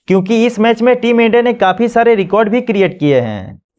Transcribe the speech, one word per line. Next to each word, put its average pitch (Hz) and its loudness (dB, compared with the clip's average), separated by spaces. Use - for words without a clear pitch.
क्योंकि 190 0
इस 233 -4
मैच 226 0
में 247 2
टीम 240 0
इंडिया 226 2
ने 240 0
काफी 208 0
सारे 233 2
रिकॉर्ड 196 0
भी 240 0
क्रिएट 190 -2
किए 143 2
हैं। 104 -8